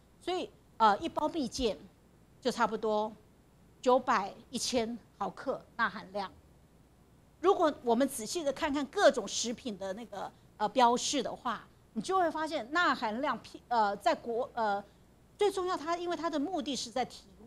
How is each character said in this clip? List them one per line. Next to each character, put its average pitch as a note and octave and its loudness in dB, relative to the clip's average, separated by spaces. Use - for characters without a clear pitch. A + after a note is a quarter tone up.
所 F4 -4
以， E4 -4
呃， G#3+ 8
一 E4 -6
包 - -2
蜜 D4+ -2
饯 A3 -2
就 B3 -2
差 A3+ 2
不 G#3+ -2
多 G#3+ -2
九 B3+ 4
百、 A3 0
一 B3 -8
千 A#3 -2
毫 F#3+ -4
克 A3+ -6
钠 A3+ 0
含 F3+ -10
量。 F#3+ -8
如 F#4+ 6
果 D#4+ 4
我 A#3 4
们 C4+ 4
仔 A3+ -8
细 D#4+ -4
的 C#4 0
看 D4+ -2
看 C#4 0
各 F4+ 4
种 G#3 2
食 - -4
品 A3+ -8
的 F#3+ -8
那 A3+ -12
个， F#3+ -10
呃， G#3+ 0
标 A#3+ 6
示 B3 -2
的 - -6
话， G#3+ -8
你 A3 -6
就 F#4 -2
会 E4+ 2
发 D#4 -4
现 C#4+ -6
钠 E4 2
含 A3 -4
量 C#4 -2
偏， - -18
呃， G#3+ 2
在 E4 2
国， A#3+ -4
呃， G#3 -2
最 G4+ 4
重 F#4+ -4
要 F4+ 0
它， D#4+ -4
因 F4 -6
为 F4 -2
它 D#4+ -4
的 D#4 -2
目 D#4+ -2
的 C4 -4
是 - -8
在 B3+ -2
提 - -10